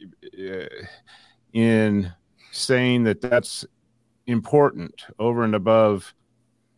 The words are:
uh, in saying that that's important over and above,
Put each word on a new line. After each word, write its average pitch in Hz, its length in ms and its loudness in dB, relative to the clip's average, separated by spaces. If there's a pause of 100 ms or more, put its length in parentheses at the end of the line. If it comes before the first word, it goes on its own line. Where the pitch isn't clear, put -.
(360)
uh, 92 480 -12 (680)
in 107 600 2 (420)
saying 123 480 0
that 107 200 0
that's 120 420 -2 (640)
important 120 800 0 (120)
over 117 240 -2
and 107 120 0
above, 107 600 2 (640)